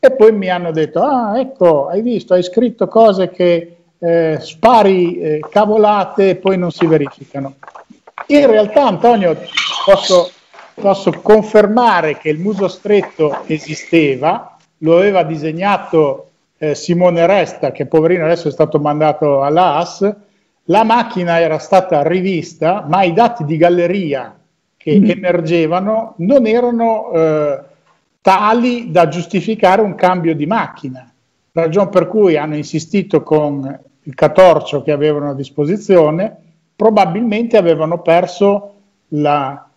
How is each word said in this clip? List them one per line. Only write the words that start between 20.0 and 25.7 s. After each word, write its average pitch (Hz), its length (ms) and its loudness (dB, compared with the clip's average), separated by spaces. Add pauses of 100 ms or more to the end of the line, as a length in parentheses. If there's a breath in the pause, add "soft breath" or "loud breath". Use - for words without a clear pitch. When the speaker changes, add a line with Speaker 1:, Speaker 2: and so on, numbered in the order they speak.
Speaker 1:
La 202 200 2
macchina 196 560 0
era 156 180 0
stata 180 440 0
rivista, 180 840 -4
ma 175 160 0
i 175 100 0
dati 226 320 0
di 151 120 -4
galleria 170 800 -2 (400)
che 160 220 0
Speaker 2:
Mm. 196 120 4
Speaker 1:
emergevano 175 1080 -2